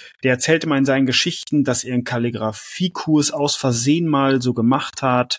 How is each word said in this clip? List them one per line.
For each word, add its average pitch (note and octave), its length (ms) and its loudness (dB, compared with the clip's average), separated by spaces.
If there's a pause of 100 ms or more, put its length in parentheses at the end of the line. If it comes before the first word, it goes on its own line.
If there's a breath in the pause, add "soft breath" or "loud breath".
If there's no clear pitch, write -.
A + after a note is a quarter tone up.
(220 loud breath)
der C3 100 2
erzählte D#3+ 340 2
mal D3 120 2
in C3+ 80 2
seinen C3+ 180 2
Geschichten, C#3+ 600 0
dass B2+ 200 0
er B2+ 100 -6
einen B2 100 -2
Kalligrafiekurs B2 1300 -2
aus C#3+ 260 -2
Versehen C#3 520 0
mal C3+ 320 2
so B2 140 0
gemacht B2 480 0
hat. B2 360 0